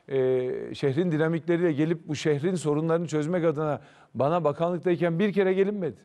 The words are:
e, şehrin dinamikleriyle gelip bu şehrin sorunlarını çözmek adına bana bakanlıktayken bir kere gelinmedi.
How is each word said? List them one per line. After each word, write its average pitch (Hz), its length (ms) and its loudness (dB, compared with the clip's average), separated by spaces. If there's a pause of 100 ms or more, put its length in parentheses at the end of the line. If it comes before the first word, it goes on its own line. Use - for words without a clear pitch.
e, 127 680 0
şehrin 151 360 0
dinamikleriyle 165 600 0
gelip 156 360 -2
bu 156 80 -4
şehrin 156 400 0
sorunlarını 160 520 0
çözmek 156 380 0
adına 151 360 0 (320)
bana 147 300 0
bakanlıktayken 165 760 0
bir 202 140 2
kere 190 200 2
gelinmedi. 190 520 -2